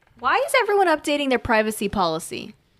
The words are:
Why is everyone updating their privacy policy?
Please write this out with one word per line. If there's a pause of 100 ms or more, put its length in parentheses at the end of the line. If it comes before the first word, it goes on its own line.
(200)
Why
is
everyone
updating
their
privacy
policy? (260)